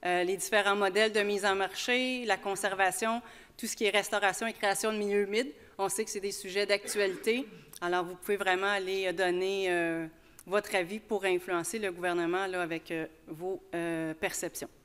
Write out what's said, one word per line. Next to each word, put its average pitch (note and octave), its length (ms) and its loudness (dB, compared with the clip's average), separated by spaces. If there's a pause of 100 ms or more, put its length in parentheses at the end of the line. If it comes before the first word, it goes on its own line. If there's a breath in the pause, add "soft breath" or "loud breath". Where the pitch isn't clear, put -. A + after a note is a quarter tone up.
Euh, F3+ 200 2
les F#3 120 0
différents G3+ 400 2
modèles G#3 360 4
de G#3+ 80 2
mise G3+ 240 0
en G3 100 4
marché, B3 680 0
la G3+ 120 4
conservation, G3 840 0 (340 loud breath)
tout A#3+ 100 -8
ce - 80 -4
qui - 100 -2
est G3+ 60 6
restauration G3+ 560 2
et A3+ 60 -2
création G#3 400 0
de G#3+ 60 -2
milieux G3+ 240 2
humides. A3 300 0 (260 loud breath)
On G3 100 0
sait A3 160 -2
que A3 60 -12
c'est G#3 100 -6
des G3 120 -4
sujets G3 340 -2
d'actualité. G3+ 800 0 (340 loud breath)
Alors, F3+ 240 0
vous F3+ 100 -8
pouvez G3+ 220 -2
vraiment F#3+ 340 2
aller, F#3+ 380 0
euh, F3+ 40 -2
donner, F#3 560 0
euh, E3 380 0 (400 loud breath)
votre G3+ 300 -2
avis F#3+ 240 -2
pour G3+ 240 -4
influencer F3+ 540 0
le G3+ 120 -2
gouvernement, F3 560 0
là, F#3 140 -4
avec, E3 320 -4
euh, D#3+ 140 -4 (200)
vos, F3 340 -8 (140)
euh, E3 400 -2
perceptions. F3+ 540 -6 (160)